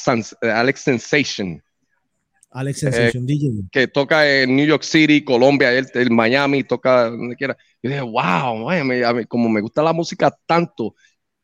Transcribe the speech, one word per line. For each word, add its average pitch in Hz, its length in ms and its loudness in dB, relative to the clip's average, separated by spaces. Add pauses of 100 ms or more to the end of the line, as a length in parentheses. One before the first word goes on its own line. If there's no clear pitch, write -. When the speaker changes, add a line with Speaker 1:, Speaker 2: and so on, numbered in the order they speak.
Speaker 1:
Sans-, 113 360 -2
eh, 117 120 -2
Alex 117 300 -2
Sensation. 113 800 -4 (920)
Speaker 2:
Alex 135 320 -8
Speaker 1:
Eh, 139 80 -2
Speaker 2:
Sensation, 120 340 0
D 143 160 -2
J. 107 300 -4
Speaker 1:
que 127 160 2
toca 147 420 2
en 131 260 2
New 147 120 2
York 151 160 2
City, 151 400 4
Colombia, 131 500 4
el, 131 220 0
el 123 160 2
Miami, 131 520 2
toca 123 460 2
donde 120 260 -10
quiera. 135 220 -6 (240)
Yo 123 80 -6
dije, 143 120 -6
"Wow, 123 680 -4
man", 160 180 -2
me, 127 180 -2
a 120 100 0
mí, 117 120 -4
como 117 240 -2
me 110 120 0
gusta 147 200 -4
la 165 120 0
música 165 380 -2 (140)
tanto, 160 480 -2 (500)